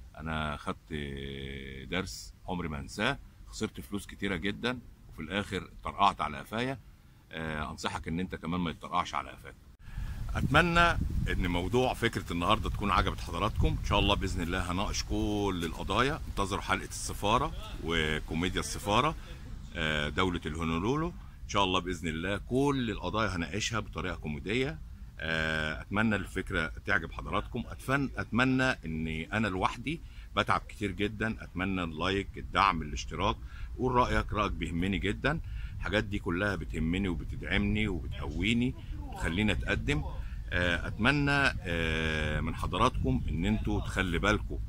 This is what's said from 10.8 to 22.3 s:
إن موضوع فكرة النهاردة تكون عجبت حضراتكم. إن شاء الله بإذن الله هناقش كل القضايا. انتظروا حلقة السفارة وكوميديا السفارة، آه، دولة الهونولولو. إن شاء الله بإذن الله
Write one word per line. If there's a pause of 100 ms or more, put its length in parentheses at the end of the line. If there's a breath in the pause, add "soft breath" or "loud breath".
إن
موضوع
فكرة
النهاردة
تكون
عجبت
حضراتكم.
إن
شاء
الله
بإذن
الله
هناقش
كل
القضايا.
انتظروا
حلقة
السفارة (320)
وكوميديا
السفارة، (600 loud breath)
آه،
دولة
الهونولولو. (360 loud breath)
إن
شاء
الله
بإذن
الله